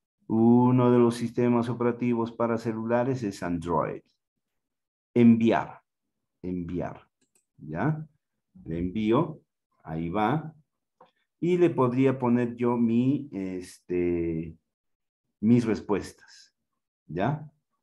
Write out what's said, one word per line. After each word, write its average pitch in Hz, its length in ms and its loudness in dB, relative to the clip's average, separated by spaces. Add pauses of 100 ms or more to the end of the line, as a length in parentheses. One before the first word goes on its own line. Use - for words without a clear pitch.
(320)
uno 123 600 6
de 123 80 4
los 117 160 4
sistemas 120 520 0
operativos 120 600 -2
para 117 260 -2
celulares 120 680 -4
es 98 180 -8
Android. 82 600 -4 (1120)
Enviar, 113 680 4 (600)
enviar, 87 680 -8 (480)
¿ya? 120 500 -6 (580)
Le 82 140 -8
envío, 110 600 -2 (420)
ahí 82 260 -8
va. 110 460 -4 (840)
Y 175 180 0
le 175 120 4
podría 131 460 2
poner 120 380 0
yo 120 220 -2
mi, 120 560 0
este, 87 1200 -4 (840)
mis 117 240 4
respuestas, - 880 -6 (540)
¿ya? 104 420 -4 (320)